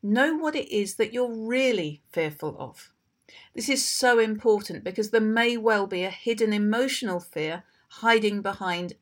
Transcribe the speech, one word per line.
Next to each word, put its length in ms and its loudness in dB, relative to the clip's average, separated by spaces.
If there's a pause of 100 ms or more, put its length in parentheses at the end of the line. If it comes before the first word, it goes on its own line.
Know 320 4
what 220 -2
it 160 -4
is 240 -2
that 160 0
you're 200 -2
really 760 -2
fearful 480 -4
of. 320 -14 (640)
This 140 -6
is 200 0
so 300 4
important 640 0
because 280 -4
there 100 4
may 360 2
well 300 0
be 160 -4
a 80 -4
hidden 420 0
emotional 680 0
fear 420 -6 (260)
hiding 540 2
behind 580 -4